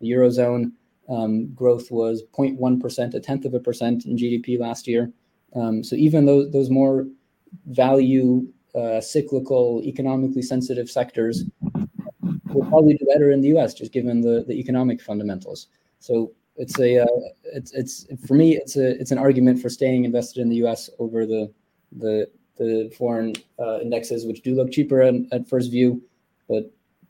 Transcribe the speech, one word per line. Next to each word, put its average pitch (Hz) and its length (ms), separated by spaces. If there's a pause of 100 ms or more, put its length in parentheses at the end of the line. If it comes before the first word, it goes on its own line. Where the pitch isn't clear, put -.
The 113 100
Eurozone, 123 600 (340)
um, 113 460
growth 120 360
was 113 320
point 135 380
one 127 220
percent, 120 320
a - 60
tenth 135 260
of 127 80
a 123 60
percent 120 460
in 120 120
G 120 120
D 120 100
P 123 180
last 117 300
year. 120 240 (420)
Um, 113 300
so - 120
even 151 300
though 143 200
those 139 240
more 135 380 (600)
value, 127 800 (280)
uh, 117 240
cyclical, 127 880
economically 131 560
sensitive 127 500
sectors 117 540 (1080)
will 139 120
probably 151 300
do 139 100
better 143 260
in 139 80
the 135 80
U 156 100
S, 127 160
just 113 200
given 120 260
the, 117 260
the 123 140
economic 127 420
fundamentals. 98 640 (320)
So 113 340 (240)
it's 127 200
a, 123 220
uh, 120 60 (400)
it's, 135 260
it's, - 340 (220)
for 135 60
me, 160 240
it's - 180
a, 127 240
it's 135 120
an 127 60
argument 127 440
for 123 80
staying 127 340
invested 120 380
in 117 80
the 117 80
U 117 100
S 117 220 (100)
over 113 260
the, 107 240 (440)
the, 110 360 (280)
the 113 400
foreign, 117 360 (260)
uh, 113 200
indexes, 117 460
which 113 160
do 131 140
look 127 160
cheaper 139 300
at, 127 120 (180)
at 120 160
first 123 240
view, 123 300 (480)
but 110 200 (400)